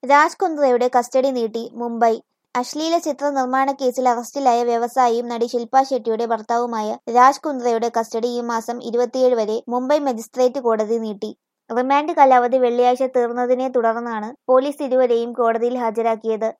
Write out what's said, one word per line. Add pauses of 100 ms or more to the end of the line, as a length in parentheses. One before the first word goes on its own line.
രാജ്
കുന്ദ്രയുടെ
കസ്റ്റഡി
നീട്ടി (100)
മുംബൈ. (420)
അശ്ലീല
ചിത്ര
നിർമ്മാണ
കേസിൽ
അറസ്റ്റിലായ
വ്യവസായിയും
നടി
ശില്പ
ഷെട്ടിയുടെ
ഭർത്താവുമായ (260)
രാജ്
കുന്ദ്രയുടെ
കസ്റ്റഡി
ഈ
മാസം
ഇരുപത്തിയേഴ്
വരെ (100)
മുംബൈ
മജിസ്ട്രേറ്റ്
കോടതി
നീട്ടി. (380)
റിമാൻഡ്
കാലാവധി
വെള്ളിയാഴ്ച
തീർന്നതിനെ
തുടർന്നാണ് (160)
പോലീസ്
ഇരുവരെയും
കോടതിയിൽ
ഹാജരാക്കിയത്. (100)